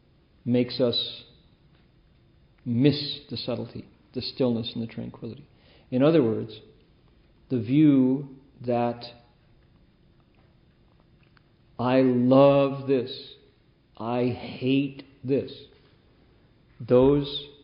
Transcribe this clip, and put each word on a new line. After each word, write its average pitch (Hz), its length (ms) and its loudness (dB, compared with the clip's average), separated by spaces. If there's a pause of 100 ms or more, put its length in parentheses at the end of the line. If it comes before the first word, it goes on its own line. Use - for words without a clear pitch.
(440)
makes 123 360 -2
us 117 440 -2 (1400)
miss 131 540 0 (100)
the 120 80 -10
subtlety, 113 480 -10 (260)
the - 80 -8
stillness 117 540 -4
and 120 80 -8
the 117 40 -8
tranquility. 117 600 -14 (440)
In 127 120 0
other 156 200 6
words, 110 380 -4 (880)
the 127 100 -2
view 135 720 2 (320)
that 120 460 -4 (2750)
"I 127 240 2
love 135 840 4
this, - 500 -4 (600)
I 123 300 -4
hate 135 800 -4 (200)
this," 127 260 -4 (1300)
those 135 680 2 (160)